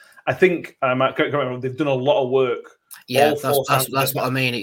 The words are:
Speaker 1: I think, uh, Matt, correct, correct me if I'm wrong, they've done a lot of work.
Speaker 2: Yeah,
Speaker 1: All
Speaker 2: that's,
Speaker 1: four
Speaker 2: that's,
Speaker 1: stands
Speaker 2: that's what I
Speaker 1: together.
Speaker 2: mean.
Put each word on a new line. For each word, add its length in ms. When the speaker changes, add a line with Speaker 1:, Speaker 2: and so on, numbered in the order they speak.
Speaker 1:
I 80
think, 480
uh, 140
Matt, 200
correct, 160
correct 20
me 80
if 40
I'm 60
wrong, 100
they've 160
done 100
a 60
lot 300
of 80
work. 460
Speaker 2:
Yeah, 180
Speaker 1:
All 60
Speaker 2:
that's, 100
Speaker 1:
four 260
Speaker 2:
that's, 160
Speaker 1:
stands 100
Speaker 2:
that's 220
what 80
I 60
Speaker 1:
together. 220
Speaker 2:
mean. 120